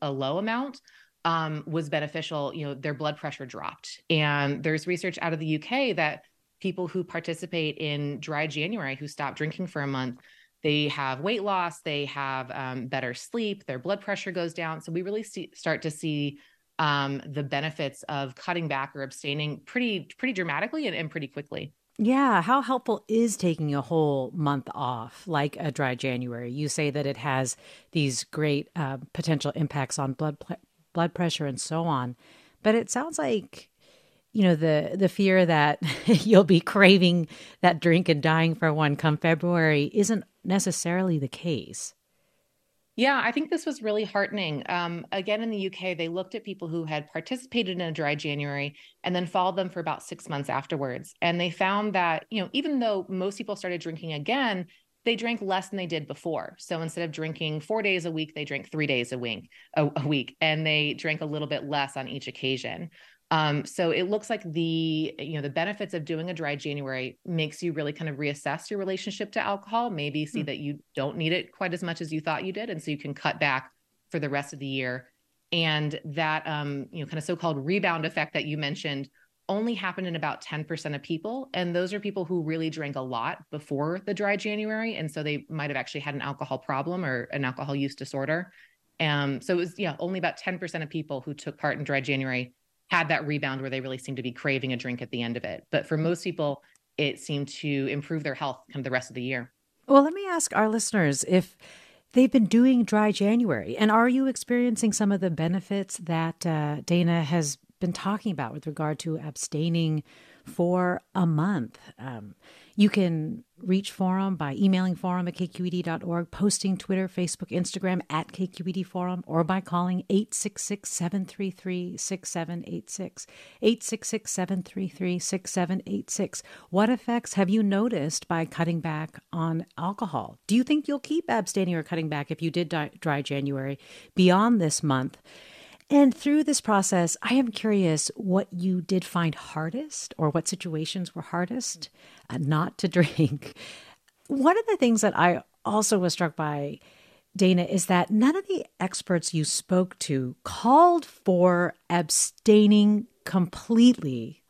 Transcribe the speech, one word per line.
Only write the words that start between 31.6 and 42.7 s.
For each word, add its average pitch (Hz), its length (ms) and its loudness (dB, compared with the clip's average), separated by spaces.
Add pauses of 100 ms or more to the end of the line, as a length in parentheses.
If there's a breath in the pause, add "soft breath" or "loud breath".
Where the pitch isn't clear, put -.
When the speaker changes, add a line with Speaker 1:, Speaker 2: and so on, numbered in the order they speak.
Speaker 2:
so 165 240 -2
on. 127 320 0 (460 soft breath)
But 214 120 4
it 226 160 0
sounds 302 280 -4
like, 254 500 -4 (640 soft breath)
you 214 120 4
know, 175 120 8
the, 151 380 2
the 190 140 4
fear 185 360 6
that 151 380 4 (120)
<laughs> - 120 -6
you'll 202 380 8
be 170 160 8
craving 180 680 6 (340 loud breath)
that 175 180 6
drink 170 280 6
and 151 140 4
dying 160 320 4
for 160 180 2
one 147 240 4
come 151 200 4
February 160 760 4
isn't 208 320 2 (180)
necessarily 180 760 2
the 135 100 -2
case. - 640 -6 (1000)